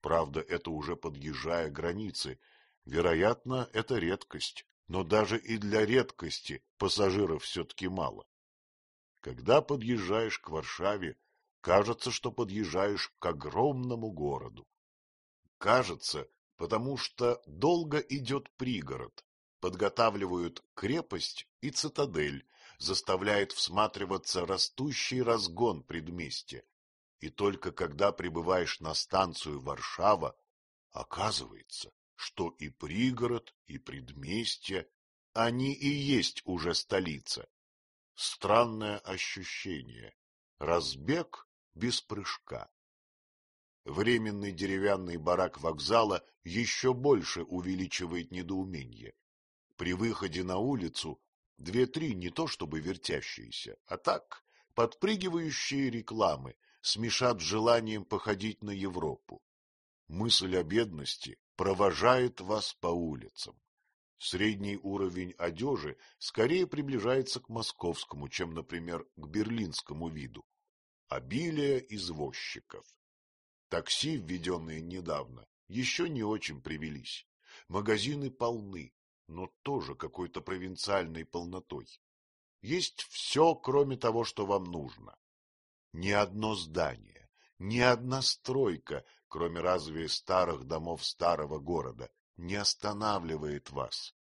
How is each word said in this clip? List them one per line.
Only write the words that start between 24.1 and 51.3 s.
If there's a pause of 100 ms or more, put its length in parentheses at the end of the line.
растущий
разгон
предместья. (560)
И
только
когда
прибываешь
на
станцию
Варшава, (540)
оказывается, (240)
что (100)
и
пригород, (120)
и
предместье, (440)
они
и
есть
уже
столица. (680)
Странное
ощущение. (460)
Разбег (260)
без
прыжка. (1160)
Временный
деревянный
барак
вокзала (200)
еще
больше
увеличивает
недоумение. (600)
При
выходе
на
улицу (380)